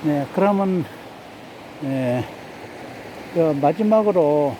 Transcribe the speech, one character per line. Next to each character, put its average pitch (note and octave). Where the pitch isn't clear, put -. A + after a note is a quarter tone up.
네, D3
그러면, F#3+
네, C3
그 D#3+
마지막으로 D#3+